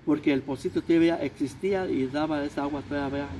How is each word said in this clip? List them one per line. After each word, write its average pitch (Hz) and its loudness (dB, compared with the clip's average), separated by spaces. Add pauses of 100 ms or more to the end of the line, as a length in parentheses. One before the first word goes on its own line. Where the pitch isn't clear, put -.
porque 147 2
el 131 2
pocito 160 -2
todavía 165 4
existía 185 -2
y 131 0
daba 147 -2
esa 147 -4
agua 139 -2
todavía 143 -4 (120)